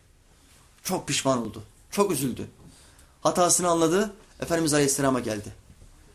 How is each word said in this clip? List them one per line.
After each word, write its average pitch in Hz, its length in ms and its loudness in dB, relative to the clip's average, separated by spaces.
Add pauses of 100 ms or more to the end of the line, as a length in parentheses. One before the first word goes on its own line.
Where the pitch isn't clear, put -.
(840)
Çok - 260 -4
pişman 135 300 0
oldu. 107 240 -8 (280)
Çok 202 220 0
üzüldü. 117 340 -4 (720)
Hatasını 175 480 2
anladı. 170 460 2 (260)
Efendimiz 160 340 0
Aleyhisselam'a 135 460 2
geldi. 107 320 -6 (640)